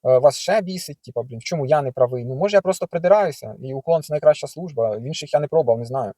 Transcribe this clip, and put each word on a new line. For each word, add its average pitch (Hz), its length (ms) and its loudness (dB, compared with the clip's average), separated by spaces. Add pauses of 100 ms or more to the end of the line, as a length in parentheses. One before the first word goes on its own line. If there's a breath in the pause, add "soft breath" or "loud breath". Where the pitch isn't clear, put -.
е, 127 120 6
вас 135 200 4
ще 202 240 0
бісить, 180 400 -10
типа, 120 220 -8
блін, 120 160 -12
в - 40 -20
чому 151 220 -4
я 147 160 4
не 131 100 -4
правий. 123 340 0
Ну, 127 100 -6
може, 202 220 2
я 190 40 6
просто 185 260 -2
придираюся, 160 720 0
і 131 140 -10
уклон — 160 300 0
це 151 100 -8
найкраща 151 340 2
служба, 131 500 -4
в 113 60 -10
інших 151 300 -8
я 147 60 4
не 147 80 -2
пробував, 123 320 2
не 117 60 -6
знаю. 120 320 -4